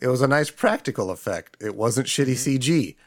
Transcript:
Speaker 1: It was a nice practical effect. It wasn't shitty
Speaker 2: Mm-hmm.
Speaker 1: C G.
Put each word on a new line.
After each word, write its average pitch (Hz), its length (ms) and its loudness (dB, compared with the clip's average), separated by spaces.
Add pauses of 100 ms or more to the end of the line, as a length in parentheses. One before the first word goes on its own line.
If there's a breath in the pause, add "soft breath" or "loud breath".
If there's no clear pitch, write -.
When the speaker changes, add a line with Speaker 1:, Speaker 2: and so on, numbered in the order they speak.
Speaker 1:
It 127 80 0
was 127 140 2
a 139 60 4
nice 147 220 2
practical 131 600 -2
effect. 90 500 -8
It 104 160 -6
wasn't 117 320 0
shitty 131 240 0
Speaker 2:
Mm-hmm. - 20 2
Speaker 1:
C 135 240 0
G. 127 380 0 (100)